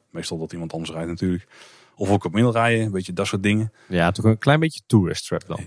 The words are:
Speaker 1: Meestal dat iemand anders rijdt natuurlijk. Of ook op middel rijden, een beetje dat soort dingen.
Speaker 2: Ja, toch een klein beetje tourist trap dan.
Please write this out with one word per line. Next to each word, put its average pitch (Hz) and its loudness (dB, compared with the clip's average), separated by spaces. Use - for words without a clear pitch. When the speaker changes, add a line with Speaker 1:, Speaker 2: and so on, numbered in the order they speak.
Speaker 1:
Meestal 85 -10
dat 80 -10
iemand 85 -8
anders 82 -8
rijdt 82 -8
natuurlijk. 87 -2
Of 101 -2
ook 104 2
op 85 -4
middel 113 4
rijden, 117 2
een 104 -2
beetje 92 -4
dat 95 -2
soort 95 -2
dingen. 107 2
Speaker 2:
Ja, 87 2
toch 110 -2
een 110 4
klein 147 4
beetje 160 -2
tourist 92 2
trap - -6
dan. - -6